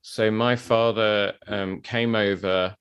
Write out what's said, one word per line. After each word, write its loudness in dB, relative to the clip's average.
So 0
my 2
father, 2
um, -6
came -2
over 0